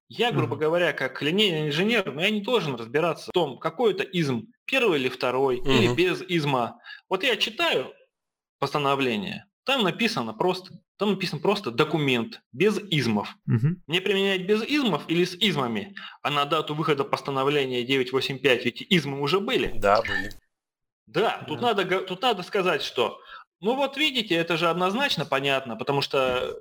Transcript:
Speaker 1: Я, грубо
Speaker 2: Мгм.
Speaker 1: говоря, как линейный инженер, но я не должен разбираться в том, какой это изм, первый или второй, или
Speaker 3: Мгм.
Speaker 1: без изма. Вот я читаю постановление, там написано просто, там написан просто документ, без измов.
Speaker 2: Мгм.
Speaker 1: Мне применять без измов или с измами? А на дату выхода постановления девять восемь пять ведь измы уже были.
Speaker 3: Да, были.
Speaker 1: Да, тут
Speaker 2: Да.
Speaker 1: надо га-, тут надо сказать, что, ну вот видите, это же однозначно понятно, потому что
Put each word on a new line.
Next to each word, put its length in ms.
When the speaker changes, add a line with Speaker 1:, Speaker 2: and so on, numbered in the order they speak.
Speaker 1:
Я, 220
грубо 240
Speaker 2:
Мгм. 40
Speaker 1:
говоря, 340
как 280
линейный 460
инженер, 440
но 100
я 80
не 100
должен 360
разбираться 520
в 40
том, 260
какой 340
это 120
изм, 420
первый 360
или 100
второй, 480
или 300
Speaker 3:
Мгм. 80
Speaker 1:
без 260
изма. 560
Вот 140
я 120
читаю 560
постановление, 840
там 200
написано 480
просто, 380
там 140
написан 300
просто 300
документ, 680
без 260
измов. 460
Speaker 2:
Мгм. 400
Speaker 1:
Мне 140
применять 460
без 160
измов 460
или 160
с 100
измами? 600
А 80
на 160
дату 280
выхода 300
постановления 800
девять 280
восемь 260
пять 260
ведь 240
измы 320
уже 200
были. 380
Speaker 3:
Да, 240
были. 280
Speaker 1:
Да, 400
тут 140
Speaker 2:
Да. 80
Speaker 1:
надо 160
га-, 160
тут 220
надо 200
сказать, 400
что, 360
ну 160
вот 200
видите, 380
это 220
же 120
однозначно 560
понятно, 520
потому 240
что 600